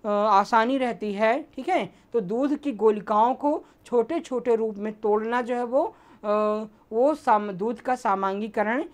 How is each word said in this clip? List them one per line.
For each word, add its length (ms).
अ, 40
आसानी 680
रहती 360
है। 320
ठीक 140
है, 240
तो 60
दूध 360
की 160
गोलिकाओं 640
को 320
छोटे-छोटे 720
रूप 200
में 180
तोड़ना 480
जो 140
है 80
वो, 320
अ, 400
वो 240
साम-, 380
दूध 280
का 140
सामांगीकरण 880